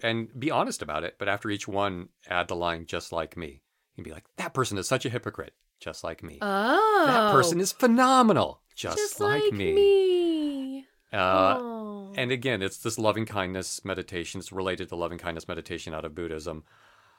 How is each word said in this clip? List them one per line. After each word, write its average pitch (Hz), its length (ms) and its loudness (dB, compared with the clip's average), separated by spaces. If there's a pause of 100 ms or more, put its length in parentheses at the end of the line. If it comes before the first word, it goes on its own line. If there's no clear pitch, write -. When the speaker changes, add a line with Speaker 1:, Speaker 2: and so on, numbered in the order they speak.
Speaker 1:
and 113 340 -2
be 143 140 -2
honest 180 300 0
about 78 240 -4
it, - 120 -8
but 101 120 -4
after 101 200 -2
each 101 160 -4
one, 98 440 -2 (180)
add 87 220 -2
the 90 80 -4
line, 85 300 -2
"Just - 260 -8
like 82 240 -6
me." 71 240 -12 (340)
You'd 85 80 -14
be 78 80 -14
like, 78 140 -18 (100)
"That - 180 -8
person 107 240 -2
is 90 80 -4
such 131 200 -2
a 127 40 -4
hypocrite, 110 440 -8 (260)
just - 240 -12
like 82 200 -8
me. 76 180 -14
Speaker 2:
Oh. 302 680 4
Speaker 1:
That 220 240 4
person 170 300 6
is 196 100 0
phenomenal, 233 880 6 (140)
just - 220 -4
Speaker 2:
Just 415 240 -2
Speaker 1:
like 427 220 2
Speaker 2:
like 415 100 2
Speaker 1:
me." 403 200 0
Speaker 2:
me. 339 1120 2 (280)
Speaker 1:
Uh, 95 480 4
Speaker 2:
Aw. 214 540 -10
Speaker 1:
and 127 140 -2
again, 127 320 -2
it's 98 160 -4
this 113 220 -6
loving 110 260 2
kindness 92 600 -6
meditation. 90 540 -6
It's - 120 -14
related 92 380 -4
to 87 80 -10
loving 85 200 -4
kindness 85 300 -8
meditation 82 460 -10
out 78 100 -8
of 78 100 -10
Buddhism 80 520 -10 (540)